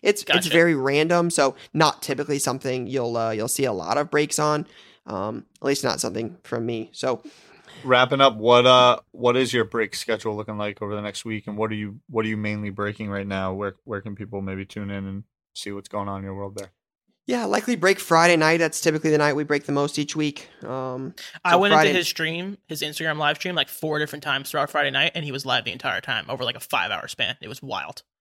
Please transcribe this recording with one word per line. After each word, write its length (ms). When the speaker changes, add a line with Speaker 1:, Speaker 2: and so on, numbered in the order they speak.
Speaker 1:
it's, 200
it's 20
Speaker 2:
gotcha. 260
Speaker 1:
very 240
random, 560
so 240
not 300
typically 380
something 480
you'll, 280
uh, 140
you'll 160
see 180
a 80
lot 240
of 140
breaks 300
on. 260
Um, 400
at 40
least 180
not 160
something 420
from 240
me. 260
So 300
Speaker 3:
wrapping 360
up, 160
what, 300
uh, 320
what 240
is 160
your 120
break 300
schedule 400
looking 240
like 240
over 120
the 80
next 220
week, 220
and 100
what 140
are 60
you, 320
what 160
are 40
you 80
mainly 340
breaking 380
right 180
now? 280
Where, 300
where 160
can 160
people 260
maybe 240
tune 240
in 160
and 180
see 180
what's 160
going 200
on 100
in 60
your 100
world 220
there? 160
Speaker 1:
Yeah, 160
likely 300
break 240
Friday 380
night. 220
That's 220
typically 300
the 80
night 160
we 80
break 240
the 60
most 260
each 160
week. 340
Um, 500
Speaker 2:
I 80
Speaker 1:
so 60
Speaker 2:
went 160
Speaker 1:
Friday 160
Speaker 2:
into 80
his 100
stream, 480
his 140
Instagram 360
live 180
stream, 200
like, 120
four 300
different 240
times 280
throughout 200
Friday 220
night, 240
and 80
he 80
was 120
live 200
the 80
entire 280
time 280
over, 160
like, 100
a 60
five-hour 480
span. 320
It 80
was 120
wild. 440